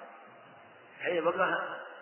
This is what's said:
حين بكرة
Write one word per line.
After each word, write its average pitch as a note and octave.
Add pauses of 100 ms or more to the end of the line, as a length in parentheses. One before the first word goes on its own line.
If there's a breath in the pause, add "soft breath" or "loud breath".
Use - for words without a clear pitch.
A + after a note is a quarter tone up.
(1040)
حين D#3+
بكرة F3 (440)